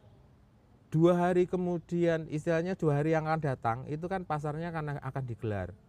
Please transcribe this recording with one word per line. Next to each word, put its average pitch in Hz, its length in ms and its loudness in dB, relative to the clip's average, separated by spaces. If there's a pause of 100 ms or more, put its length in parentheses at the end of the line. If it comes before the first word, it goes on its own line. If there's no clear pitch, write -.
(880)
dua 165 240 6 (160)
hari 180 160 4
kemudian, 175 840 0
istilahnya 165 460 -2
dua 151 260 2
hari 156 140 2
yang 156 160 0
akan 160 120 0
datang, 123 440 0
itu 156 240 -6
kan 185 160 -4
pasarnya 151 480 -4
akan, 151 260 -4
akan 135 240 -6
digelar. 104 460 -4 (200)